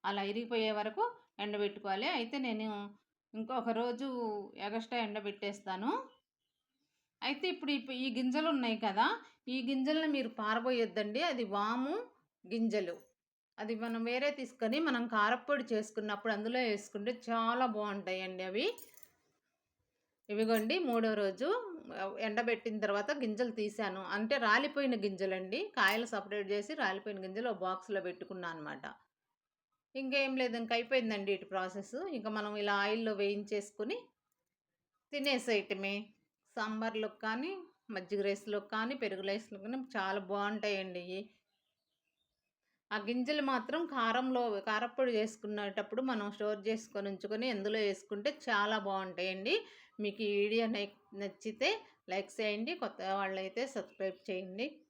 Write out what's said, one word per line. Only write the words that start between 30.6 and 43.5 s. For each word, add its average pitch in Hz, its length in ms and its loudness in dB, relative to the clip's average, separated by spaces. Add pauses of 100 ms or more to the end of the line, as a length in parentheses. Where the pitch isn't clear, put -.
అయిపోయిందండి 233 600 2
ఇటు 190 140 -2
ప్రాసెస్. 190 500 -4 (160)
ఇంక 220 160 -4
మనం 208 280 -2
ఇలా 202 220 2
ఆయిల్‌లో 214 360 2
వేయించేసుకుని 208 840 -2 (1160)
తినేసేయటమే. 226 840 2 (600)
సాంబార్లోకి 220 640 -2
కానీ, 240 300 -2 (400)
మజ్జిగ 196 320 -2
రైస్‌లోకి 202 480 0
కానీ, 226 260 0
పెరుగు 196 280 -4
రైస్‌లోకి 202 400 -4
కానీ 247 140 -6 (120)
చాలా 196 340 0
బాగుంటాయండి 202 800 -2
ఇయి. 185 180 -6 (1700)
ఆ 214 80 0
గింజలు 247 440 2
మాత్రం 262 440 2